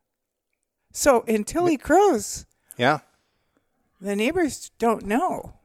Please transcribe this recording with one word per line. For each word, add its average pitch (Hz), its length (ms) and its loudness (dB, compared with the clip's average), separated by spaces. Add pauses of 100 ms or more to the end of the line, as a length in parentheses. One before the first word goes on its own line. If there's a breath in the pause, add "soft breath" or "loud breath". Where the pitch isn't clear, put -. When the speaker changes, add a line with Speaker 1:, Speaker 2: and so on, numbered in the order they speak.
(920)
Speaker 1:
So 247 340 2
until 233 420 -2
he 320 100 2
crows, 330 680 2 (300)
Speaker 2:
Yeah. 139 240 2 (1040)
Speaker 1:
the 202 160 -4
neighbors 294 600 -2
don't 226 280 -2
know. 269 480 -4 (120)